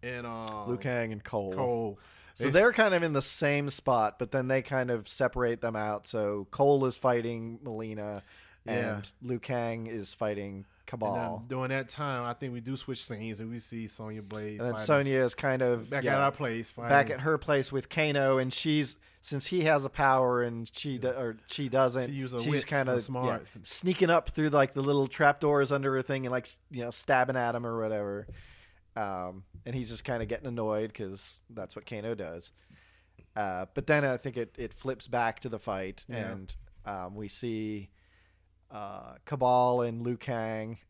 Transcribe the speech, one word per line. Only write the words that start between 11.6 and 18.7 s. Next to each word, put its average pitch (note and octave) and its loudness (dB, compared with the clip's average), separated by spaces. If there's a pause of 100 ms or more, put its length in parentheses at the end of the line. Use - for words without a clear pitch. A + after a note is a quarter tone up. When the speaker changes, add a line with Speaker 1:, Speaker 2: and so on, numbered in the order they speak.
Speaker 1:
that C3+ -2
time, C3 -4
I A#2+ -4
think C3 -6
we A#2+ -6
do B2+ -6
switch - -8
scenes, A2 -6
and A2+ -8
we A#2 -8
see A2+ -8
Sonya G#2+ -10
Blade G#2+ -8
Speaker 2:
And A#2 -2
then A#2+ -2
Speaker 1:
fighting G#2+ -2
Speaker 2:
Sonya C#3 4
is B2 4
kind C3 0
of, A#2 2
Speaker 1:
back C#3 -2
Speaker 2:
yeah, C#3 4
Speaker 1:
at C#3 4
our C#3 4
place, A#2 -4
Speaker 2:
back A#2 -8
Speaker 1:
fighting. C#3 6
Speaker 2:
at C3 -6
her D3+ 2
place C#3+ 2
with C3+ -2
Kano, C#3 4
and C3 0
she's, D3+ 0 (240)